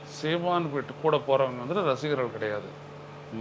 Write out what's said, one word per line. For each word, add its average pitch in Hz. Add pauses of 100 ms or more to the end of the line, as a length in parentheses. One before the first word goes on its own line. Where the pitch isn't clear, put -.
சீமான் 170
வீட்டு 131
கூட 156
போறவங்க 131
வந்துட்டு 185
ரசிகர்கள் 131
கிடையாது, 104 (580)